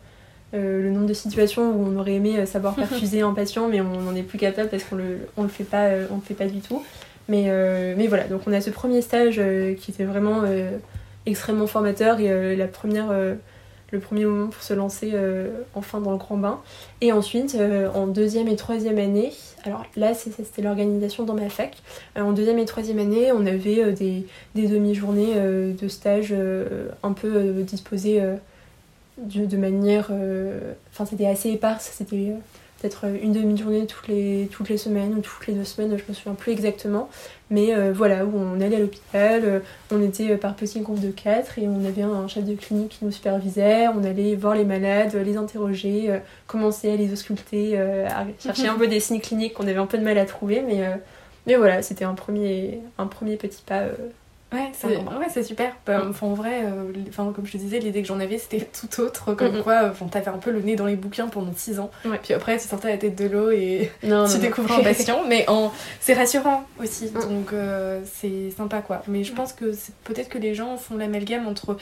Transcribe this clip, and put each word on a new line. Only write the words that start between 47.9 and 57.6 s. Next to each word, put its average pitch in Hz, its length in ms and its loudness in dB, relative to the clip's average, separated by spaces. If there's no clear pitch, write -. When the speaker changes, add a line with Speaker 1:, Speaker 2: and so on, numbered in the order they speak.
Speaker 1:
à 196 180 -2
chercher 262 280 -2
un 220 80 0
peu 226 120 4
des 214 120 2
signes 220 220 0
cliniques 220 340 -4
qu'on 202 120 -4
avait 190 120 0
un 196 80 0
peu 226 100 -2
de 214 60 0
mal 214 160 4
à 190 60 4
trouver, 208 360 -2
mais, 208 240 0
euh, 185 80 -2
mais 247 80 6
voilà, 202 260 6
c'était 196 240 -6
un 185 80 -2
premier, 202 680 -4
un 190 80 -2
premier 214 300 -6
petit 202 280 -10
pas, 196 140 -2
euh, 202 140 -2
Speaker 2:
Ouais, 269 180 -4
c'est, 247 160 -6
Speaker 1:
dans 226 60 2
le 175 80 0
grand 190 140 -8
bain. 269 40 -6
Speaker 2:
ouais, 320 100 -2
c'est 247 140 -2
super. 233 300 -4
Bah, 196 200 2
Speaker 1:
Mm. 196 60 -2
Speaker 2:
enfin, 202 160 -4
en 202 60 0
vrai, 233 300 -4
euh, 196 320 -4
l-, 196 140 -8
enfin, 202 260 -4
comme 202 100 -6
je 202 60 -10
te 208 60 -6
disais, 202 220 -4